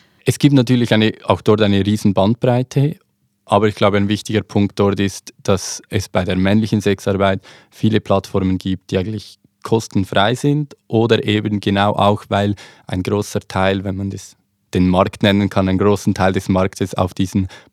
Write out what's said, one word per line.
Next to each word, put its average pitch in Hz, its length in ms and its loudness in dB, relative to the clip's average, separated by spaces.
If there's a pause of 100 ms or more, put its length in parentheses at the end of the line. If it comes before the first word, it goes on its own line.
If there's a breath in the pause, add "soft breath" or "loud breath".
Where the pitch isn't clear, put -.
(260 soft breath)
Es - 140 0
gibt 143 160 4
natürlich 120 380 2
eine, 107 200 4 (100)
auch 98 180 0
dort 107 200 2
eine 98 240 2
riesen 104 280 0
Bandbreite, 123 840 0 (480)
aber 104 220 2
ich 104 80 -2
glaube, 101 220 2
ein 101 100 2
wichtiger 107 340 -2
Punkt - 380 -2
dort 98 200 2
ist, - 340 -4 (100)
dass - 460 -4
es 101 200 -4
bei 95 140 -2
der 92 140 -2
männlichen 104 440 0
Sexarbeit 98 600 0 (300 loud breath)
viele 110 280 0
Plattformen 95 580 -2
gibt, 95 340 -6
die 104 60 -2
eigentlich 104 400 -8 (260)
kostenfrei 107 720 0
sind 147 400 -4 (120)
oder 113 380 2
eben 107 340 -2
genau 101 340 0
auch, 104 360 0
weil 101 260 -2 (320 loud breath)
ein 92 160 -6
großer 101 380 -4
Teil, 95 420 -2
wenn 95 120 -6
man 98 140 -6
das - 260 -14 (380)
den 90 160 2
Markt 92 340 0
nennen 101 260 2
kann, 95 200 0
einen 92 80 0
großen 101 360 0
Teil 92 200 0
des 95 160 -4
Marktes 95 460 -2
auf 92 180 -2
diesen 95 340 -2 (260 loud breath)